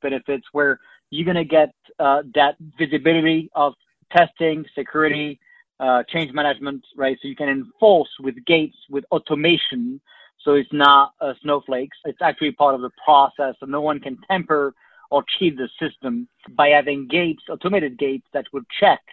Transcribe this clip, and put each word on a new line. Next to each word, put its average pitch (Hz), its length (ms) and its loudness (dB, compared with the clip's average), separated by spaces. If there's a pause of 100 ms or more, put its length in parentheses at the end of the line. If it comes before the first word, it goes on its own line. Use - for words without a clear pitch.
benefits, 135 520 -6
where 143 260 0 (320)
you're 165 160 -6
gonna 175 180 -2
get, 151 300 2 (240)
uh, 147 240 2 (120)
that 147 220 2 (220)
visibility 160 760 0
of 143 200 0 (420)
testing, 165 480 0 (100)
security, 147 640 -4 (400)
uh, 127 280 2
change 160 240 -6
management, 143 520 -4 (120)
right? 135 240 -2
So 139 80 -12
you 135 60 -12
can 143 140 -6
enforce 139 640 2 (100)
with 127 240 -8
gates, 160 320 0 (120)
with 139 220 -6
automation. 147 920 -2 (440)
So 147 100 4
it's 139 180 0
not, 143 480 6
uh, 139 220 -6
snowflakes. 135 600 -4
It's 151 180 -10
actually 151 300 -2
part 143 220 2
of 123 80 -6
the 127 80 -8 (140)
process. 139 540 0
So 135 80 -18
no 143 140 -6
one 151 180 -4
can 135 180 -12 (120)
tamper 151 460 -2 (360)
or 139 140 0 (140)
cheat 165 180 0
the 127 120 -6 (120)
system 123 480 -8 (220)
by 147 180 2
having 143 400 2
gates, 160 420 -4
automated 170 480 -4
gates 135 340 -4
that 143 200 -6
would 131 120 -10 (160)
check 185 200 4 (120)